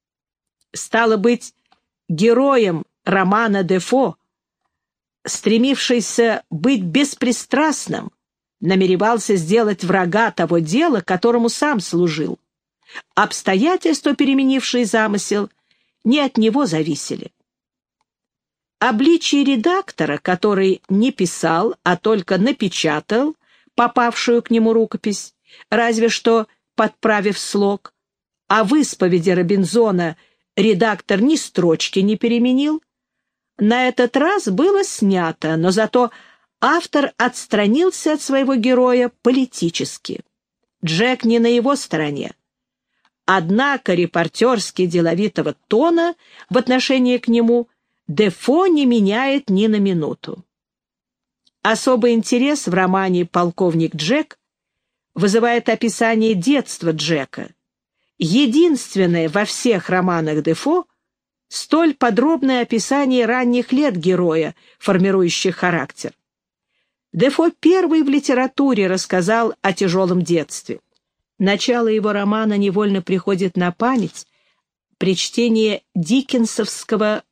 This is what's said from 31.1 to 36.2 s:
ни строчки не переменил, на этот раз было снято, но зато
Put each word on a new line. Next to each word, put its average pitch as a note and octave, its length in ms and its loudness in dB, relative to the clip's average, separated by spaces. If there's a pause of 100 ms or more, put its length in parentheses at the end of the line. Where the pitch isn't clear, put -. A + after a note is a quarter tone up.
ни D4 140 4
строчки - 640 0
не G3+ 180 2
переменил, B3+ 640 0 (760)
на A#3+ 300 2
этот B3 300 0
раз E4+ 300 0
было F4+ 360 2
снято, E3+ 720 -2
но E3+ 160 2
зато A3 400 0 (480)